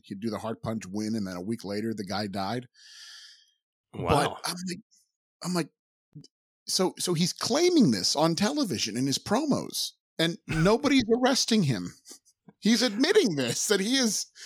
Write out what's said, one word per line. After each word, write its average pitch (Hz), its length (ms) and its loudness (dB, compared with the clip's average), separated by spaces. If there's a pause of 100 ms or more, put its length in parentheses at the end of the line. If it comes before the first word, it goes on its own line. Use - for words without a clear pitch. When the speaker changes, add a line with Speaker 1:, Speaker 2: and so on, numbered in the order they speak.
Speaker 1:
he'd 98 160 -12
do 113 100 -4
the 101 80 -6
heart 110 240 -8
punch, 113 260 -6
win, 107 260 -4
and 104 120 -4
then 92 80 -8
a 87 60 -8
week 110 220 -6
later 104 300 -4
the 104 120 -8
guy 101 220 -4
died. 101 400 -6 (1300)
Speaker 2:
Wow. 95 160 -4
Speaker 1:
But - 400 0
I'm 175 60 -8 (120)
like, 180 120 -8 (640)
I'm 180 100 -6
like, 165 160 -2 (960)
so, - 320 0
so - 160 -2
he's 160 200 0
claiming 320 580 4
this 95 240 0
on 160 200 2
television 185 600 -2
in 127 80 -2
his 139 140 -2
promos, 214 680 -2 (280)
and 165 240 0
Speaker 2:
<laughs> - 60 -18
Speaker 1:
nobody's 240 560 4 (100)
arresting 240 500 2
him. 131 300 -2 (680)
He's 214 220 4
admitting 254 540 4
this, 131 320 -2
that 202 120 2
he 226 180 0
is, 226 300 0 (180)